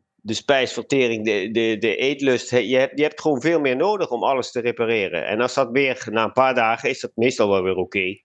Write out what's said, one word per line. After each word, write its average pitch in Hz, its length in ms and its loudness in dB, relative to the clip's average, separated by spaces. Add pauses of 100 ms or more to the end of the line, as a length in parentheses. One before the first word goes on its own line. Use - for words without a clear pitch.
(140)
de 107 200 -8
spijsvertering, 123 880 0
de, 104 280 0
de, 113 260 2
de 107 180 0
eetlust. 135 540 0
Hè, 123 80 2
je 120 180 0
hebt, 135 220 0
je 147 40 2
hebt 151 180 -2
gewoon 147 200 0
veel 160 200 2
meer 131 160 0
nodig 185 340 0
om 117 120 -4
alles 123 280 0
te 123 100 -6
repareren. 110 680 -2
En 107 140 0
als 123 140 0
dat 131 160 0
weer, 131 400 0
na 110 140 2
een 104 80 -4
paar 131 220 2
dagen, 117 360 0
is 131 100 -6
dat - 140 -10
meestal 113 340 2
wel 98 140 2
weer 92 140 0
oké. 92 480 -4